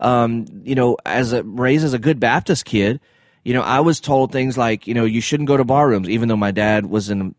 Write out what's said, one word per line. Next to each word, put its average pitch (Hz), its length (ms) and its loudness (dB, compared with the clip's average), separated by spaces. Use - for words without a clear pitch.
Um, 117 460 0
you 131 100 -4
know, 123 300 2
as 117 300 -2
a, 113 80 -2
raised 127 420 0
as 139 80 0
a 123 60 -2
good 135 200 0
Baptist 131 460 0
kid, 107 360 0
you 120 80 -2
know, 127 80 2
I 131 200 0
was 160 200 2
told 135 320 0
things 131 240 -2
like, 113 300 -2
you 117 80 -4
know, 117 100 2
"You 113 160 0
shouldn't 147 280 -2
go 139 100 4
to 131 60 2
bar 139 240 4
rooms," 95 200 0
even 113 200 0
though 110 80 2
my 101 140 0
dad 107 360 0
was 98 240 -2
in 98 280 -4